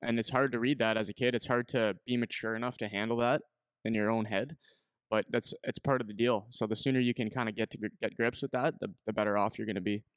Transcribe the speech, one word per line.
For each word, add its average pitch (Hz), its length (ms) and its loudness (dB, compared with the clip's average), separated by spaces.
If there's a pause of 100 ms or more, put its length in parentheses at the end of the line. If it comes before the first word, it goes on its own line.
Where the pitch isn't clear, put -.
And 117 180 0
it's 107 100 -4
hard 131 220 4
to 120 80 -2
read 131 200 2
that 110 160 4
as 110 120 -2
a 104 60 -8
kid. 123 200 0
It's 113 140 -2
hard 151 220 2
to 110 360 0
be 123 100 -2
mature 113 400 -2
enough 120 220 -6
to 107 100 -4
handle 107 300 -2
that 120 240 2 (420)
in 113 100 0
your 107 160 4
own 113 160 2
head, 113 300 -2 (540)
but 110 200 2
that's, - 240 -2 (100)
it's - 160 -6
part 131 200 2
of 110 80 -6
the 104 60 -8
deal. 110 360 2
So - 160 -2
the 107 100 -2
sooner 131 240 0
you 120 140 2
can 110 160 -2
kinda 117 220 -2
get 107 200 -2
to 107 60 -12
gr-, 107 80 -4 (140)
get - 160 -4
grips 120 260 0
with 139 100 -4
that, 131 280 0
the, 101 140 -4 (120)
the 110 60 -2
better 104 260 2
off 101 200 0
you're 110 80 -4
gonna 101 140 -2
be. 101 240 -2 (120)